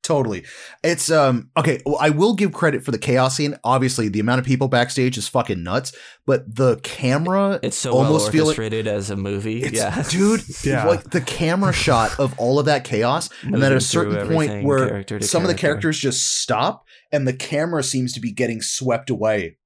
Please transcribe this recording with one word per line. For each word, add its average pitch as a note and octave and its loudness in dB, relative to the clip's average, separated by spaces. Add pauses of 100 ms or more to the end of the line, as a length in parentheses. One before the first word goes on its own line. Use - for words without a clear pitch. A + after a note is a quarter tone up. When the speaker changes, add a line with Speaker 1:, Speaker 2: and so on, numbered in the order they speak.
Speaker 1:
Totally. A#2 -2 (380)
It's, E3 0
um, C3+ 4
okay, D3 2
well, D3 0
I D3+ 4
will F3+ 4
give G3 2
credit C#3 0
for - -4
the C#3+ -2
chaos C3 2
scene. D3 -2
Obviously, B2 2
the G#2 0
amount B2 2
of B2 -4
people C3 0
backstage B2 2
is G#2 -6
fucking G#2+ -2
nuts, G2+ -4 (340)
but A#2+ -2
the B2+ 4
camera F3+ 0
Speaker 2:
It's - -4
so B2+ -4
Speaker 1:
almost C#3+ 4
Speaker 2:
well G#2+ 0
Speaker 1:
feel D#3 4
like D#3 0
Speaker 2:
orchestrated A2 -2
as G#2 -4
a G2+ -4
movie. G2+ -4
Speaker 1:
It's, C3 -4
Speaker 2:
Yeah. G2+ -2
<laughs> - -8
Speaker 1:
dude, G3 2 (220)
Speaker 3:
Yeah. B2+ 0
Speaker 1:
like, - 0
the E3+ 0
camera E3+ 0
shot - 2
of C3 0
all B2 2
of C#3 0
that C#3+ 2
chaos, C3 0 (140)
and - -4
then C3 4
at C#3 4
a C3+ 4
Speaker 2:
Moving B2+ 4
through - -
Speaker 1:
certain - 0
Speaker 2:
everything, D#3+ 0
Speaker 1:
point - -4
where C3+ 2
Speaker 2:
character G#2 -6
to G#2 -2
Speaker 1:
some E3+ 0
of F#3 2
the D#3+ 2
Speaker 2:
character. D3 0
Speaker 1:
characters D#3 -2
just C3+ -2 (160)
stop, C3+ -2 (260)
and C#3 0
the B2+ 0
camera D3+ -4
seems B2+ -2
to B2+ -10
be A2+ -6
getting A#2 -4
swept B2 -4
away G#2 -2